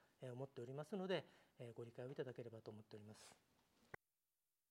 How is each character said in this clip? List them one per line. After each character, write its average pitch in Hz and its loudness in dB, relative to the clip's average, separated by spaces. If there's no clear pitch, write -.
え 131 0
ー、 123 0
思 131 2
っ - -2
て - -4
お 120 0
り 131 -2
ま 147 0
す 220 2
の 185 6
で、 180 8
え 120 -4
ー、 - -6
ご 120 0
理 120 -6
解 123 -2
を 127 0
い 143 -2
た 151 2
だ 123 -2
け 123 -2
れ 117 -2
ば 110 -6
と 110 -6
思 107 -4
っ 107 -10
て - -10
お 107 -6
り 104 -8
ま 107 -8
す。 - -12